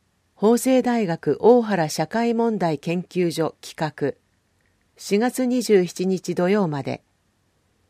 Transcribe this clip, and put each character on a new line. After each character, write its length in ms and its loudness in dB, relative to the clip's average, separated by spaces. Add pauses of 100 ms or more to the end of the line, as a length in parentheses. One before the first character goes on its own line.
(340)
法 180 2
政 320 2
大 220 0
学 340 -2
大 220 6
原 260 0
社 180 -4
会 280 -2
問 240 0
題 200 -2
研 220 -4
究 300 -2
所 320 -2
企 160 -18
画。 360 -4 (840)
四 200 -2
月 280 -2
二 160 0
十 240 4
七 200 -6
日 280 -4
土 160 0
曜 180 2
ま 140 -6
で。 200 -8 (880)